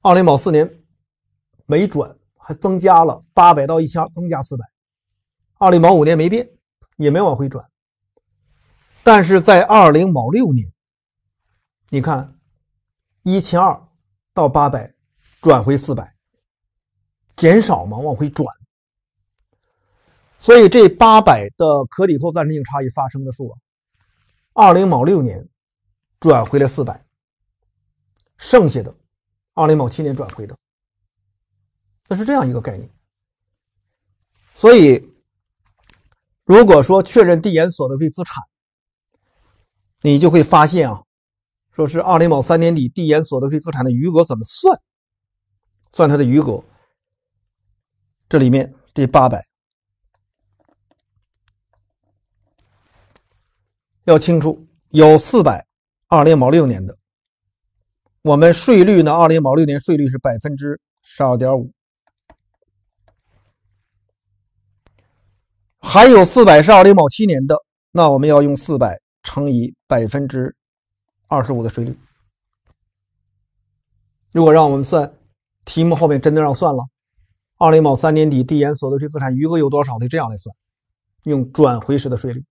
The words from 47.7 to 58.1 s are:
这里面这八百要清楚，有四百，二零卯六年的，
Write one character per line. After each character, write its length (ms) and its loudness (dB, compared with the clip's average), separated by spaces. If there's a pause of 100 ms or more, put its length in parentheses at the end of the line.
这 100 -2
里 120 0
面 240 -4 (200)
这 120 -2
八 220 2
百 180 -8 (4000)
要 140 2
清 220 -2
楚， 260 -8 (220)
有 300 4
四 240 -2
百， 220 -2 (440)
二 160 2
零 120 4
卯 140 0
六 160 0
年 180 -6
的， 140 -16 (1200)